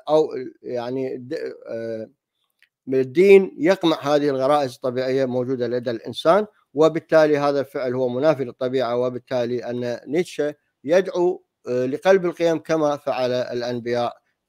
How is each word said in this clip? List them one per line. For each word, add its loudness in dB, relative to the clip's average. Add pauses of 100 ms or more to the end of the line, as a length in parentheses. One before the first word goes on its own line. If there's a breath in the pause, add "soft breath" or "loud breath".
أو 4 (340)
يعني -6
د-، -10 (140)
آه، -8 (800)
الدين 6
يقمع 2
هذه 2
الغرائز 0
الطبيعية -2
موجودة -2
لدى -4
الإنسان، 0 (280 soft breath)
وبالتالي 4
هذا 0
الفعل -4
هو -2
منافي 0
للطبيعة، -4
وبالتالي -4
أن -6
نيتشه -4 (280)
يدعو، 0 (260)
آه، 0
لقلب 2
القيم 0
كما 0
فعل -2
الأنبياء -4 (320)